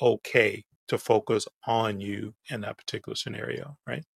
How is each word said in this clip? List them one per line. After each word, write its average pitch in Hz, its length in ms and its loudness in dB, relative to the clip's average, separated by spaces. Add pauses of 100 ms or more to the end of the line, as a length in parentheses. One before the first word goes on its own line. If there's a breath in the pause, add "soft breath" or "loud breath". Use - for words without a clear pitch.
okay 110 600 4 (240)
to 117 100 0
focus 110 500 2 (180)
on 113 340 2
you 104 340 -6 (160)
in 117 120 -6
that 107 160 -8
particular - 380 -8
scenario, - 680 -6
right? 131 180 -6 (140)